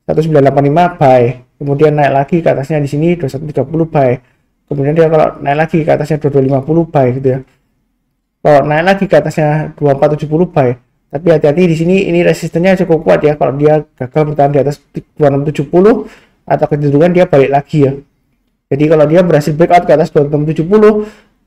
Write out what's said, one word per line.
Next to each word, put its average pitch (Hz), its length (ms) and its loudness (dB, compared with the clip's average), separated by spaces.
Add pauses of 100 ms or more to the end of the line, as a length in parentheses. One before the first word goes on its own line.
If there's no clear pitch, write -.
satu 156 160 0
sembilan 147 260 2
delapan 139 160 0
lima 151 180 2 (120)
buy, 131 280 4 (360)
kemudian 147 340 0
naik 147 220 0
lagi 139 240 0
ke 160 100 0
atasnya 139 300 -2
di 143 100 -4
sini 156 300 -2
dua 143 80 -6
satu 135 160 -8
tiga 147 180 -6
puluh 165 240 -2
buy, 139 300 0 (500)
kemudian 143 300 -4
dia 165 160 4
kalau 156 320 0
naik 143 140 -2 (100)
lagi 160 160 -2
ke 156 80 -2
atasnya 147 260 -2
dua 147 160 -4
dua 135 140 2
lima 135 160 0
puluh 165 240 -2
buy 139 260 0
gitu 135 220 -4
ya. 131 40 -8 (1000)
Kalau 147 220 4
naik 151 240 -2
lagi 196 180 0
ke 175 140 0
atasnya 151 300 -2 (260)
dua 139 240 0
empat 151 180 0
tujuh 147 140 -8
puluh 170 160 0
buy, 135 260 0 (400)
tapi 165 160 -4
hati-hati 156 380 2
di 165 80 0
sini, 165 200 0 (140)
ini 175 140 0
resistennya 170 560 0
cukup 165 260 -2
kuat 180 160 2
ya. 147 160 0
Kalau 143 220 -2
dia 151 240 2
gagal 139 480 -6
bertahan 143 240 0
di 143 80 4
atas 143 180 -4 (340)
dua 151 140 0
enam 139 160 -2
tujuh 147 240 -4
puluh 202 380 2 (400)
atau 151 180 -2
kecenderungan 147 460 0
dia 180 180 2
balik 139 240 2
lagi 143 320 0
ya. 127 60 0 (800)
Jadi 139 180 0
kalau 156 160 4
dia 160 160 2
berhasil 156 320 0
breakout 175 320 2
ke 165 80 2
atas 156 160 2
dua 147 160 0
enam 147 220 -2
tujuh 156 180 -4
puluh, 214 400 2 (420)